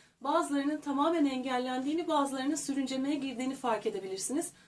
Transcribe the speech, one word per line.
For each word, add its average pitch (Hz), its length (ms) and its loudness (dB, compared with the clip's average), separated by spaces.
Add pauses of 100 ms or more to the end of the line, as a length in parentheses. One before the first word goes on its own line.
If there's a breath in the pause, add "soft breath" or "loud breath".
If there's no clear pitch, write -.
(220 loud breath)
bazılarının 294 600 2
tamamen 294 440 2
engellendiğini, 262 840 0
bazılarının 277 480 2
sürüncemeye 269 600 -2
girdiğini 262 400 -2
fark 220 300 0
edebilirsiniz. 208 680 -2 (160 soft breath)